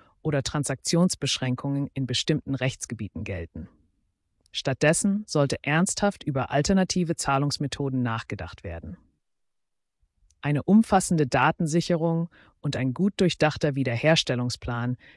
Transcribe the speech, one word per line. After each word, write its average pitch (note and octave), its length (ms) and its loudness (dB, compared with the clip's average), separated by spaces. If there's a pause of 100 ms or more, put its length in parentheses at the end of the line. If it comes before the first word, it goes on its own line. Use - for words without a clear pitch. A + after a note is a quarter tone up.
(220)
oder C#3+ 200 0
Transaktionsbeschränkungen C#3 1500 0
in C3+ 140 -4
bestimmten C3+ 480 -2
Rechtsgebieten B2 680 -6
gelten. E2+ 460 -8 (840)
Stattdessen G3 760 0
sollte C#3+ 360 0
ernsthaft F3+ 600 0
über C3+ 260 -2
alternative F3 680 2
Zahlungsmethoden C#3 840 -2
nachgedacht A2+ 640 -6
werden. F2 320 -10 (1500)
Eine C#3+ 200 0
umfassende F#3 640 4
Datensicherung E3 1000 0 (320)
und - 160 -4
ein C3 180 -2
gut F#3+ 220 0
durchdachter D#3 580 2
Wiederherstellungsplan B2 1200 0 (200)